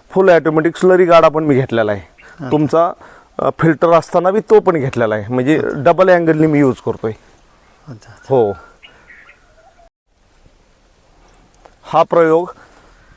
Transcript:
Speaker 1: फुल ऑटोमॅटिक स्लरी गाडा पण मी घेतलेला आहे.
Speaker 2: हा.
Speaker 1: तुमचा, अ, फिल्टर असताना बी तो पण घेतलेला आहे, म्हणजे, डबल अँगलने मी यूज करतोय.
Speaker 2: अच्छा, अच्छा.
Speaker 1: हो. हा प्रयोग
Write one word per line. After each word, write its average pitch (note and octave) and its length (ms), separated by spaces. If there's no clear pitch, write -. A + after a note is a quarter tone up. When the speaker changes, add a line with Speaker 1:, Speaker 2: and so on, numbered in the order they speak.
Speaker 1:
फुल F#3+ 180
ऑटोमॅटिक D#3+ 460
स्लरी F#3 300
गाडा E3 240
पण D#3 140
मी D3 120
घेतलेला A2+ 360
आहे. G2+ 100
Speaker 2:
हा. C3+ 120
Speaker 1:
तुमचा, D#3 420
अ, C3+ 100
फिल्टर D#3+ 320
असताना E3+ 400
बी G#3 80
तो G#3+ 200
पण F#3 160
घेतलेला A#2+ 400
आहे, G#2+ 180
म्हणजे, B2+ 300
डबल D3+ 460
अँगलने D#3+ 380
मी D3+ 120
यूज C3+ 160
करतोय. A2 260
Speaker 2:
अच्छा, B2 240
अच्छा. - 240
Speaker 1:
हो. A2 160
हा D#3 200
प्रयोग E3 480